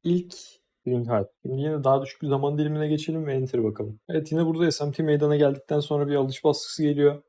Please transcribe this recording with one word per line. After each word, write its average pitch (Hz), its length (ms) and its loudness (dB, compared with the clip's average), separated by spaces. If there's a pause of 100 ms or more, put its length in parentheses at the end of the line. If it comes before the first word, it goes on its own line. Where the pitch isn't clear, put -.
ilk 175 300 0
swing - 720 -6
high. 107 180 0 (160)
Şimdi 135 200 -4
yine 151 220 -2
daha 135 180 4
düşük - 200 -12
bir 147 60 -4
zaman 143 300 0
dilimine 151 300 0
geçelim 156 380 -2
ve 135 80 -2
enter 127 300 0
bakalım. 107 440 -4
Evet, 156 240 -4
yine 160 140 2
burada 165 240 2
S 147 140 -4
M 143 80 -4
T 160 100 -4
meydana 147 340 2
geldikten 143 440 2
sonra 143 280 -2
bir 143 60 0
alış 135 300 0
baskısı - 380 0
geliyor 143 460 4